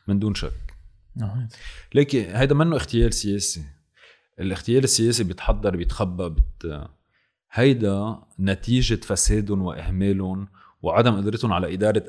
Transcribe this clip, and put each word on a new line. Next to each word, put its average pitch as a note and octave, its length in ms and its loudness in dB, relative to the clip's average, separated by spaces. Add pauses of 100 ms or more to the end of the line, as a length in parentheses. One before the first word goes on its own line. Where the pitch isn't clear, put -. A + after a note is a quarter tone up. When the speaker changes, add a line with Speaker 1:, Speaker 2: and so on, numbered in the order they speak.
Speaker 1:
من G2+ 120 2
دون G#2 160 0
شك. - 380 -8 (420)
Speaker 2:
نعم. A#2 320 -4 (480)
Speaker 1:
لكن C#3 240 4
هيدا A#2 360 2
منه D#3+ 200 2
اغتيال A2+ 380 2
سياسي. G2+ 500 -2 (760)
الاغتيال F#2 440 2
السياسي A#2 400 2
بيتحضر، F#2 520 0
بيتخبى، F2+ 540 -2
بت-، D2+ 600 -2 (640)
هيدا A2 680 0 (200)
نتيجة A#2 560 0
فسادهم G2+ 680 0
وإهمالهم F#2 880 -2 (340)
وعدم A2+ 360 4
قدرتهم G#2 360 -2
على F2 200 -2
إدارة G#2 360 2